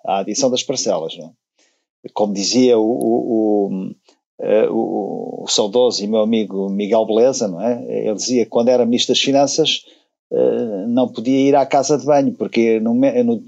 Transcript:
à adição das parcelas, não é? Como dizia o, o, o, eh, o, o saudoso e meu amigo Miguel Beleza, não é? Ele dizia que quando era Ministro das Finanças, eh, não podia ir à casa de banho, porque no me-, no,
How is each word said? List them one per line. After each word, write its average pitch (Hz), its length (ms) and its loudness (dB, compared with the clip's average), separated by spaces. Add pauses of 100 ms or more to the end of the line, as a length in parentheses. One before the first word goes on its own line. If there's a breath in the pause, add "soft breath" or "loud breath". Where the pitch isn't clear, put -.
à 95 160 -2
adição 104 300 -2
das 123 140 -2
parcelas, 92 520 -4
não 82 120 -18
é? - 840 -20
Como 104 200 0
dizia 110 460 2
o, - 20 4
o, 110 840 0
o, 95 240 -6 (500 soft breath)
eh, 107 300 2
o, 104 720 -6
o - 40 -14
saudoso 107 560 0
e 101 40 -4
meu 110 140 2
amigo 101 480 0
Miguel 101 360 0
Beleza, 113 420 2
não 87 140 -6
é? 123 260 -4
Ele 110 280 -4
dizia 117 300 0
que - 40 -12
quando 117 200 2
era 123 160 4
Ministro 120 280 0
das - 80 0
Finanças, 143 640 0 (480 soft breath)
eh, 117 560 0
não 120 200 0
podia 135 420 0
ir 143 60 4
à 135 120 4
casa 143 300 2
de 127 80 -6
banho, 143 280 2
porque 113 460 0
no 117 160 0
me-, 123 260 2
no, 117 140 0 (120)